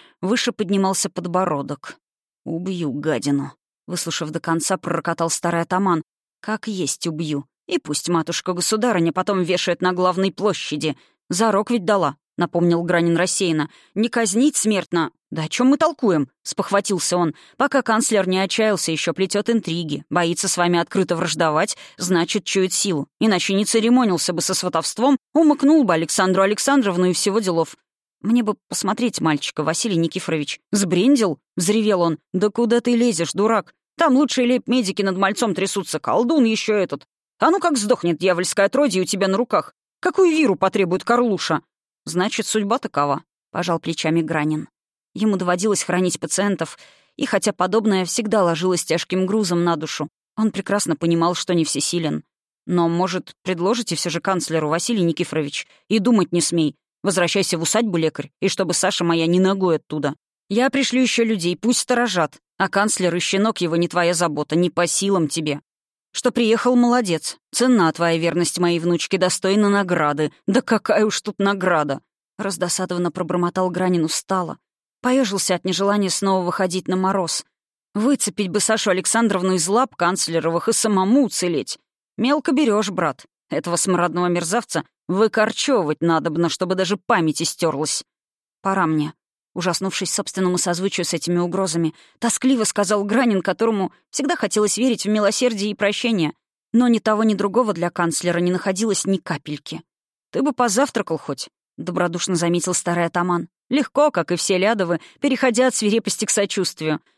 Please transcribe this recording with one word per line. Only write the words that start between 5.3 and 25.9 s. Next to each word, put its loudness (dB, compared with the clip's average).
старый -2
атаман. 0
"Как -8
есть -6
убью. -4
И -2
пусть -6
матушка-государыня 0
потом 0
вешает 0
на 0
главной 0
площади. -2
Зарок 2
ведь 0
дала", — 2
напомнил 2
Гранин 2
рассеянно. 0
"Не 0
казнить 0
смертно". -2
"Да -6
о -8
чём 2
мы 4
толкуем?" — 2
спохватился -2
он. 0
"Пока 2
канцлер 2
не 2
отчаялся, 0
ещё -2
плетёт -2
интриги. -2
Боится 0
с -2
вами 4
открыто 0
враждовать, 0
значит, 0
чует 0
силу. -2
Иначе 0
не 2
церемонился 2
бы -4
со -2
сватовством, 0
умыкнул 4
бы 4